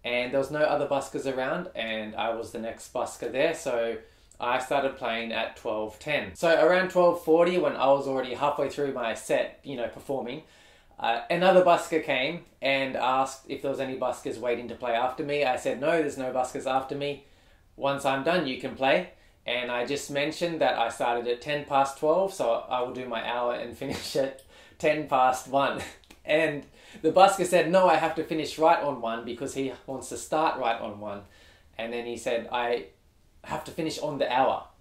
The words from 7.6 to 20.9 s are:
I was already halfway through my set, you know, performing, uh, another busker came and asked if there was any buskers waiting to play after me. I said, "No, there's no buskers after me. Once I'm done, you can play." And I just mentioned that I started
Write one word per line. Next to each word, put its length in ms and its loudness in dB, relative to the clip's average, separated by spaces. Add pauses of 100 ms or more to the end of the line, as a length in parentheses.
I 120 2
was 200 4
already 280 -2
halfway 340 0
through 240 -4
my 220 -4
set, 480 -2
you 120 -10
know, 140 -4
performing, 540 -8 (540)
uh, 320 0
another 320 6
busker 400 4
came 440 -2 (160)
and 340 0
asked 540 0
if 120 -6
there 100 -2
was 100 -4
any 160 -6
buskers 400 -4
waiting 320 -4
to 60 -8
play 180 -4
after 320 -2
me. 180 0
I 140 2
said, 240 -4
"No, 180 2
there's 180 -2
no 140 -4
buskers 400 -4
after 240 -2
me. 300 -6 (500)
Once 300 -2
I'm 180 0
done, 240 2
you 140 -6
can 140 -6
play." 340 2 (360)
And 260 -2
I 140 -2
just 240 -4
mentioned 520 -2
that 160 4
I 100 2
started 400 -2